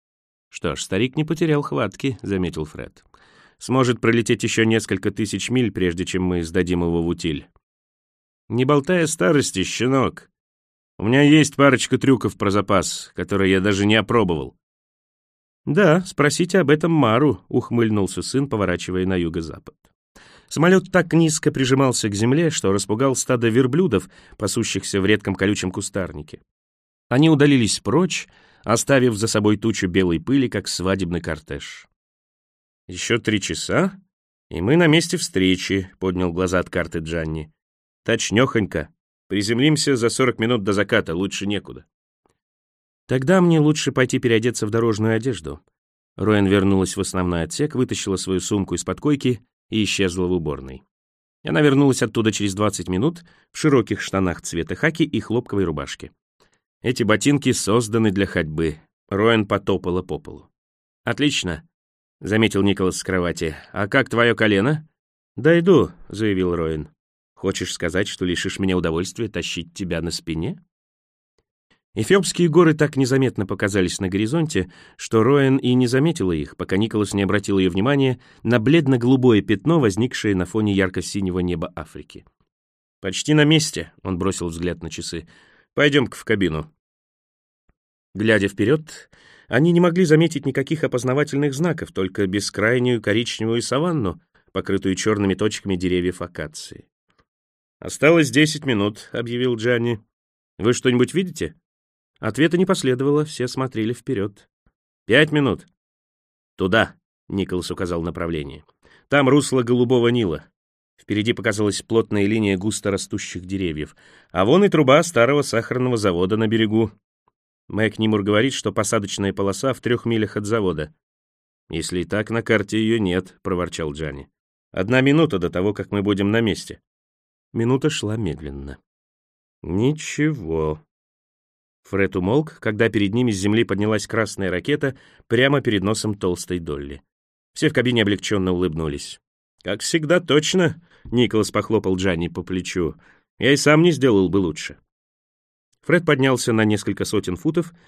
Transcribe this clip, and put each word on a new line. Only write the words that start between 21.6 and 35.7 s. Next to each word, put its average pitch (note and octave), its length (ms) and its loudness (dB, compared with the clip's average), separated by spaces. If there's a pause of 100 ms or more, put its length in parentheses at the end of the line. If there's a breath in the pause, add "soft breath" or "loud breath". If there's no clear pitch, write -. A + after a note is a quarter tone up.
к G2+ 60 -4
земле, C3+ 340 2
что G2+ 220 -2
распугал A2 440 0
стадо A#2+ 340 0
верблюдов, B2+ 600 2 (280 soft breath)
пасущихся G#2 640 -2
в F#2+ 60 0
редком G#2 300 2
колючем F#2+ 340 0
кустарнике. E2 720 -10 (680)
Они C#3+ 220 4
удалились C#3 520 4
прочь, E3+ 460 -2 (360 soft breath)
оставив B2 520 2
за G#2 120 -2
собой G#2+ 300 2
тучу A2+ 300 -2
белой F2 320 2
пыли, B2+ 300 0
как G2+ 180 -6
свадебный F2+ 540 -4
кортеж. D2+ 640 -10 (1000)
«Еще F#2 320 -4
три G#2+ 200 0
часа, C3+ 540 -4 (560)
и - 120 -6
мы A#2 140 2
на F3 120 6
месте E3 300 2
встречи», — F#2 800 0